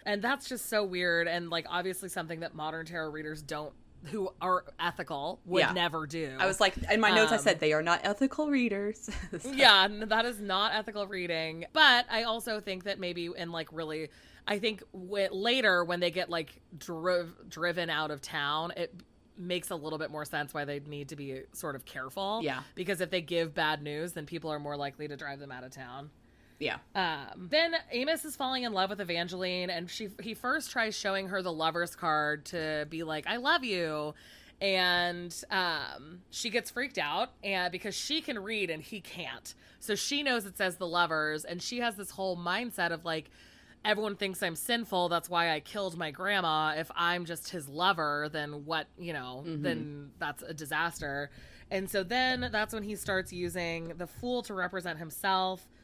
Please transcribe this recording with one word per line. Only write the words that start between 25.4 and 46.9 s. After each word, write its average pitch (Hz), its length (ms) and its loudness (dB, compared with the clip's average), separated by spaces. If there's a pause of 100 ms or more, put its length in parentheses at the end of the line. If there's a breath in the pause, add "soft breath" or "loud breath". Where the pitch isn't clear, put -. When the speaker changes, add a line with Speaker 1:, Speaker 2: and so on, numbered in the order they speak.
Speaker 1:
out 127 120 -10
of 127 80 -14
town. 131 380 -14 (500 soft breath)
Speaker 2:
Yeah. - 180 0 (180)
Speaker 1:
Um, 175 540 -2
then 330 260 4 (160)
Amos 294 320 0
is 294 140 -10
falling 254 260 0
in 233 80 -2
love 190 180 2
with 202 120 -6
Evangeline, 180 680 -2
and 175 200 -4
she, 214 200 -6 (120)
he 226 120 -6
first 262 380 -2
tries 220 260 0
showing 196 300 0
her 190 140 -2
the 180 100 -2
lover's 160 420 0
card 151 520 2
to 156 440 -2
be 165 140 -6
like, 156 240 -4
"I 202 100 0
love 269 280 2
you." 156 480 0 (480 loud breath)
And, 175 760 2 (160)
um, 156 800 -2
she - 200 -4
gets 226 220 -2
freaked 262 260 -4
out 175 340 0 (120)
and, 185 280 0
because 185 240 -6
she 311 260 -2
can 247 180 -4
read 202 300 -2
and 156 120 -4
he 196 200 -10
can't. 131 520 -12 (260 soft breath)
So 208 160 -2
she 285 280 0
knows 240 220 2
it 190 120 -12
says 185 200 0
the 180 100 -4
lovers, 156 560 2
and 175 180 -6
she 240 180 -4
has 233 180 -2
this 196 140 -10
whole 190 260 -2
mindset 180 540 0
of, 165 120 -4
like, 160 260 -4 (540 loud breath)
"Everyone 214 320 2
thinks 190 260 -2
I'm 170 140 -2
sinful. 202 540 0
That's 170 200 2
why 170 220 4
I 151 80 2
killed 185 380 -4
my 160 140 -4
grandma. 160 640 2
If 160 180 -4